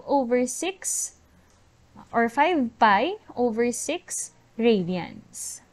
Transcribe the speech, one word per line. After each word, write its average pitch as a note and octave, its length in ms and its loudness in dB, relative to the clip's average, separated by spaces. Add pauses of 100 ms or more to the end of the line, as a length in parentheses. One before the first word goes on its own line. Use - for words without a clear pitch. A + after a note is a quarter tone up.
over B3 400 2
six - 720 -6 (960)
or A#3 160 2
five C#4+ 480 2
pi A#3 400 4 (160)
over A#3+ 400 0
six - 640 -8 (240)
radians. F#3 1120 -2